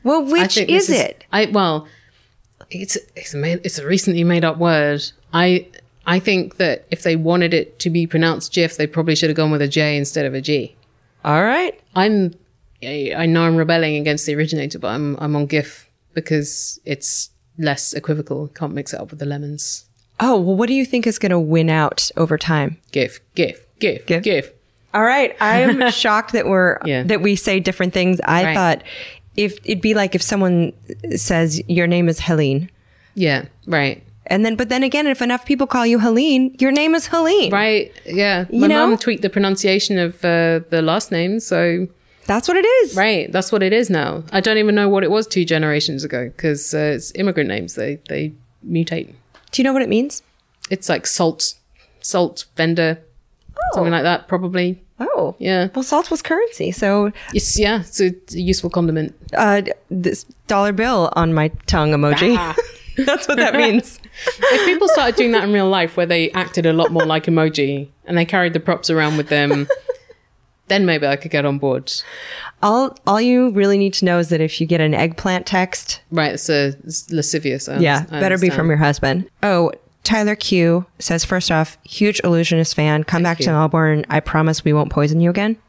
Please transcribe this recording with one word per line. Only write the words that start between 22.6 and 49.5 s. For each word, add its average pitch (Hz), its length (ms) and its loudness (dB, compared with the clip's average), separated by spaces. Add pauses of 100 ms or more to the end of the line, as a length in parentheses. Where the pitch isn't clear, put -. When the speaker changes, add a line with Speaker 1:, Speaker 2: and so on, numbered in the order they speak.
Speaker 2:
gif, - 280 -2 (140)
gif, - 300 -4 (140)
gif, 196 280 -4
Speaker 1:
gif? 175 160 0
Speaker 2:
gif. 190 280 -2 (440)
Speaker 1:
All 208 80 2
right. 247 380 2
I'm 240 500 2
Speaker 2:
<laughs> - 140 -4
Speaker 1:
shocked 220 280 2
that 226 140 0
we're, 185 380 2
Speaker 2:
Yeah. 135 200 -2
Speaker 1:
that 190 180 0
we 202 140 2
say 190 240 0
different 180 340 -2
things. 185 300 2
I 175 200 2
Speaker 2:
Right. 160 100 0
Speaker 1:
thought 175 280 2 (540)
if, 208 280 -2
it'd 202 160 -2
be 220 140 2
like 196 200 0
if 180 80 0
someone 180 500 2 (440)
says, 165 520 0
"Your 170 180 2
name 175 220 2
is 165 120 -2
Helene." 151 480 0 (460)
Speaker 2:
Yeah, 151 320 0 (200)
right. 143 360 -2 (240)
Speaker 1:
And 196 200 2
then, 226 100 0
but 226 120 -2
then 254 140 0
again, 294 240 0
if 262 140 0
enough 247 240 -2
people 277 220 0
call 247 180 0
you 233 140 4
Helene, 262 640 2
your 262 100 4
name 302 240 2
is 320 120 -2
Helene. 330 460 2
Speaker 2:
Right. 214 400 0 (140)
Yeah. 185 440 0
Speaker 1:
You 233 100 0
Speaker 2:
My 285 80 6
Speaker 1:
know? 302 180 4
Speaker 2:
mum 233 120 2
tweaked 226 240 -2
the 196 80 0
pronunciation 196 680 0
of, 175 260 -4
uh, 165 360 2 (100)
the 165 120 2
last 165 280 0
name, 185 300 -2
so 175 480 0 (380)
Speaker 1:
That's 208 200 -2
what 359 100 2
it 381 80 2
is. 466 300 4
Speaker 2:
Right. 196 380 0
That's 185 180 -2
what 202 140 2
it 185 80 2
is 220 180 2
now. 160 400 -2
I - 100 0
don't 220 180 2
even 214 180 2
know 202 120 2
what 196 140 2
it 165 80 2
was 214 160 0
two 185 180 0
generations 151 600 0
ago, 127 320 -6
'cause, 147 360 -2
uh, 151 220 0
it's - 220 -8
immigrant 180 320 0
names. 104 260 -6
They, 143 240 -6 (100)
they 151 240 -6 (340)
mutate. 165 420 -4 (420)